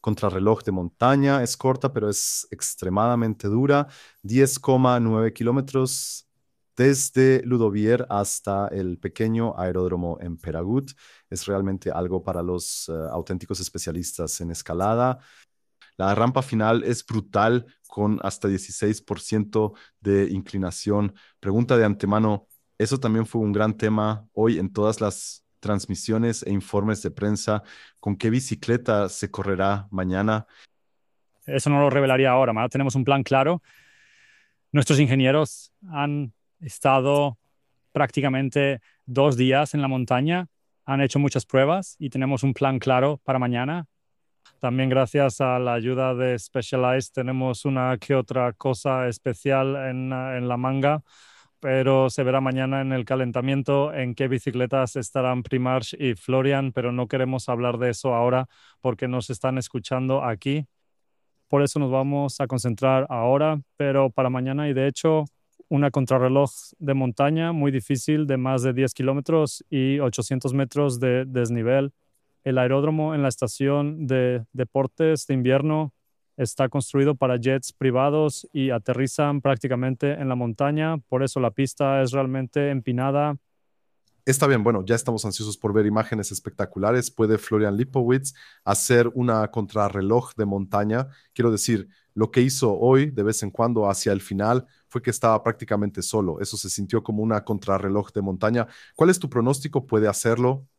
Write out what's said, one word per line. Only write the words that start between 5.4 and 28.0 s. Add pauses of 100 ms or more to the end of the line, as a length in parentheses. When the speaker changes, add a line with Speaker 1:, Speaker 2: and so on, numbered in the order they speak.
Speaker 1:
desde
Ludovier
hasta
el
pequeño
aeródromo
en
Peragut. (360)
Es
realmente
algo
para
los,
eh, (160)
auténticos
especialistas
en
escalada. (800)
La
rampa
final
es
brutal, (220)
con
hasta
dieciséis
por
ciento (260)
de
inclinación. (240)
Pregunta
de
antemano, (300)
eso
también
fue
un
gran
tema
hoy
en
todas
las (160)
transmisiones
e
informes
de
prensa. (360)
¿Con